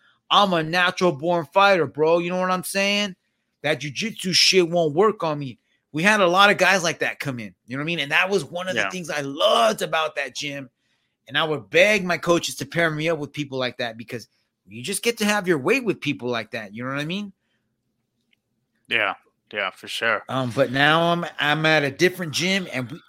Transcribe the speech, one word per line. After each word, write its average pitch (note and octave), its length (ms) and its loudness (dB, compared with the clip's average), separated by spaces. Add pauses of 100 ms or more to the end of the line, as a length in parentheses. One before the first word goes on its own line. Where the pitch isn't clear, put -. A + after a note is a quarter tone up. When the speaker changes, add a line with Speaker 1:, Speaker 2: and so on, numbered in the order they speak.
(320)
Speaker 1:
I'm F#3+ 220 4
a E3 100 2
natural F3+ 480 2
born E3 420 0
fighter, G3 320 6
bro." D#3 320 2
You F3 140 -2
know F#3 80 -2
what F#3 100 0
I'm F#3 140 -2
saying? G3+ 520 -2 (460)
"That D3 180 -2
jujitsu D#3 540 -6
shit F3+ 340 4
won't E3 280 0
work G#3 280 2
on D#3 140 -2
me." C3+ 220 -10 (320)
We D3+ 100 -4
had G#3 180 4
a F#3+ 80 4
lot F#3+ 220 6
of F#3 80 4
guys F3+ 260 4
like E3 160 -2
that B2 200 -4
come B2+ 200 -6
in, G2+ 140 -12 (140)
you B2 100 -10
know C#3+ 40 -6
what - 20 -6
I - 20 -6
mean? E3 140 -4
And C#3+ 120 -4
that F3 160 2
was F#3+ 160 0
one E3+ 240 -8
of F#3 80 -4
Speaker 2:
Yeah. G#3 100 0
Speaker 1:
the G3 40 -2
things F#3 220 -8
I D3 100 -4
loved G3 600 2
about D#3+ 320 -4
that C#3 200 -6
gym. C#3 360 -10 (580)
And C3+ 80 -2
I D#3 60 2
would C#3+ 260 -4
beg F#3+ 360 4
my F3 120 -2
coaches - 380 0
to C#3+ 100 -6
pair E3 240 0
me D#3 200 -4
up D#3+ 100 -2
with C#3+ 140 -10
people C#3 240 -8
like B2+ 220 -6
that A#2 180 -6
because A2+ 320 -12 (360)
you G#2 160 -16
just F#3 220 -6
get A3+ 140 -2
to G#3+ 80 -2
have G#3 200 0
your F3 120 2
way F#3+ 240 0
with G#3+ 180 -4
people C#3 300 -6
like A2+ 220 -6
that. G#2+ 220 -12
You A#2+ 120 -10
know C3 60 -6
what C#3 100 -6
I D3+ 40 -6
mean? G3 280 -8 (1500)
Speaker 2:
Yeah. G#2 280 0 (360)
Yeah, G2+ 200 -4
for - 180 -18
sure. A2+ 400 -2
Speaker 1:
Um, B2+ 220 -2
but B2 200 0
now D#3 400 2
I'm, E3+ 140 -2 (120)
I'm D3+ 280 0
at D#3 180 4
a C3+ 80 -2
different F3+ 400 -2
gym F#3 400 -2
and, B2+ 260 -8 (120)